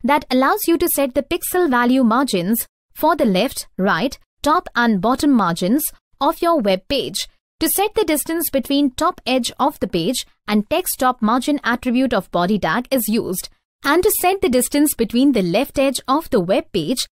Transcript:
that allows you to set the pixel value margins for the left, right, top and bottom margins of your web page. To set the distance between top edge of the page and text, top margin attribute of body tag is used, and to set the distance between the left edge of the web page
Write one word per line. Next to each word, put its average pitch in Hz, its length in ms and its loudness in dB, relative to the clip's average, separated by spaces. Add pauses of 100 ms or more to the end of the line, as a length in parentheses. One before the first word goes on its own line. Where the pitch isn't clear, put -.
that 285 260 2
allows 277 380 2
you 339 100 4
to 349 160 0
set 277 220 -2
the 277 80 0
pixel 349 460 -2
value 247 340 4
margins 220 640 0 (260)
for 311 220 2
the 294 80 0
left, 214 420 0 (120)
right, 190 420 -2 (240)
top 320 320 0
and 233 240 2
bottom 262 320 2
margins 196 540 0 (340)
of 311 220 0
your 339 180 2
web 190 300 0
page. 202 380 -4 (340)
To 320 80 0
set 415 260 -2
the 440 80 2
distance 320 480 -2
between 277 400 0
top 339 340 -4
edge 247 320 -2
of - 220 -2
the 233 80 -4
page 180 380 -4 (240)
and 208 200 0
text, 359 300 -4
top 254 220 0
margin 254 420 0
attribute 247 500 -2
of 190 180 -4
body 180 280 0
tag 185 320 -2
is 262 160 0
used, 208 400 -4 (380)
and 311 180 2
to 427 160 4
set 381 220 0
the 370 80 2
distance 262 440 2
between 240 380 2
the 233 100 2
left 190 380 0
edge 269 300 0
of 294 200 0
the 214 120 2
web 208 320 0
page - 400 -2